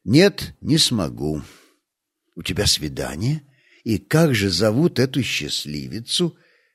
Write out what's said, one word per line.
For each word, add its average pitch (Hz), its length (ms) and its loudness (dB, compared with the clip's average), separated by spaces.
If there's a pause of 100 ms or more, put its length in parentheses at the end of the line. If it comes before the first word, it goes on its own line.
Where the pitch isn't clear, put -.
«Нет, 160 560 4
не 151 200 0
смогу». 76 640 -2 (920)
«У 85 60 -16
тебя - 240 -2
свидание? 76 800 -2 (400)
И 110 160 0
как 156 340 2
же 101 160 2
зовут 110 480 2
эту 131 240 0
счастливицу?» 76 1120 -4 (400)